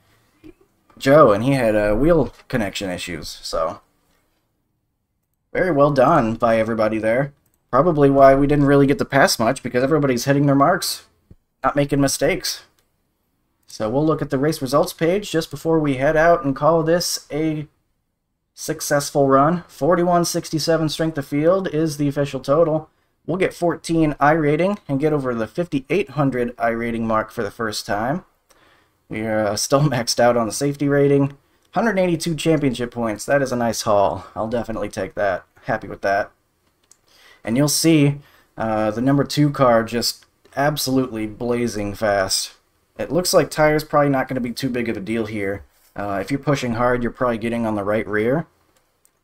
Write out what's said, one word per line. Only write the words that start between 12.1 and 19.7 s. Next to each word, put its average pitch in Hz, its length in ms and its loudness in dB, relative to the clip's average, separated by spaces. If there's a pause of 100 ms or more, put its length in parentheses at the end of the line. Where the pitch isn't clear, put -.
So 110 240 -6
we'll 143 160 0
look 156 160 0
at 147 80 -6
the 135 80 -2
race 151 240 -2
results 143 320 0
page 185 360 -2
just 160 200 -4
before 160 280 0
we 143 180 0
head 147 200 0
out 165 280 4
and 135 120 -2
call 160 260 2
this 170 480 -2
a 151 380 -4 (840)
successful 147 720 -2
run. 147 400 4
Forty-one 175 560 0